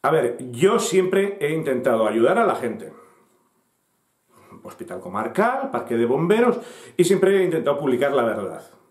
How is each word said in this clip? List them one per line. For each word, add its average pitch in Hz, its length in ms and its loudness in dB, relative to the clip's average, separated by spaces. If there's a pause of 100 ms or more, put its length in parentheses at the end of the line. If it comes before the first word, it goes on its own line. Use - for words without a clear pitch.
A 139 80 0
ver, 123 400 -2
yo 190 300 2
siempre 190 600 0
he 147 120 -2
intentado 123 560 0
ayudar 117 280 2
a 226 80 2
la 185 120 0
gente. - 360 -8 (1700)
Hospital - 340 -14
Comarcal, 226 720 -4
Parque 117 260 -4
de 117 100 2
Bomberos, 202 520 2 (380)
y 175 80 4
siempre 190 340 4
he 185 60 4
intentado 151 340 0
publicar 135 340 0
la 127 120 2
verdad. 101 400 -4 (260)